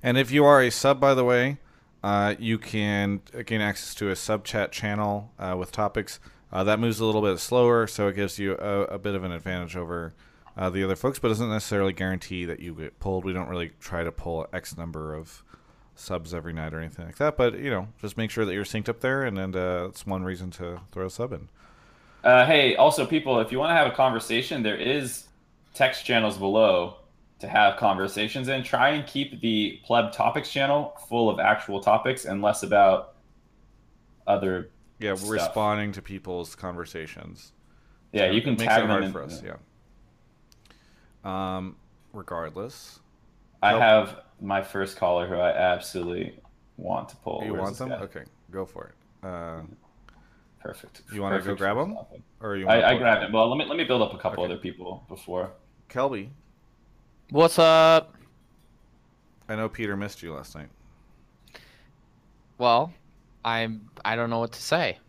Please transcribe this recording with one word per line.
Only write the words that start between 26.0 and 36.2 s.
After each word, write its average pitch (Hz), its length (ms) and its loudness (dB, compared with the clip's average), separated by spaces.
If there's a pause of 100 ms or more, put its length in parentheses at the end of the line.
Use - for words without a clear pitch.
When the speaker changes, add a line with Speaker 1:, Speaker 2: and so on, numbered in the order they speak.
Speaker 2:
channels 110 320 0
below 98 580 2 (420)
to - 80 -14
have 101 300 4
conversations 107 720 -2
in. 135 140 -4
Try 131 280 2
and 147 160 -4
keep - 360 -6
the 107 420 -2
Pleb 117 260 2
Topics - 400 -2
channel 143 460 0 (100)
full 117 220 2
of 95 100 0
actual 101 420 0
topics 110 440 2
and 98 160 -6
less 104 220 2
about 98 540 4 (1120)
other 95 440 0 (300)
Speaker 1:
Yeah, 104 100 -2
we're 95 80 0
Speaker 2:
stuff. 101 120 -8
Speaker 1:
responding 104 600 0
to 95 100 -12
people's 90 540 -10